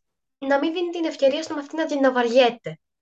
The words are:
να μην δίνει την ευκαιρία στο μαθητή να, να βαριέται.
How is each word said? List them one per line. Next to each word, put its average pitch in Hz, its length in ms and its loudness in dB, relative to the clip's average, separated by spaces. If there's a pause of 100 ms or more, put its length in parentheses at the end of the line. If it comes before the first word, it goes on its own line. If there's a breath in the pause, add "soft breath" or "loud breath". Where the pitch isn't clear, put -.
(380)
να 277 220 0
μην 320 140 -2
δίνει 349 160 -4
την 339 160 -4
ευκαιρία 294 380 0
στο 311 120 -8
μαθητή 285 200 -10
να, 311 240 -2
να 262 120 4
βαριέται. 240 680 2 (220)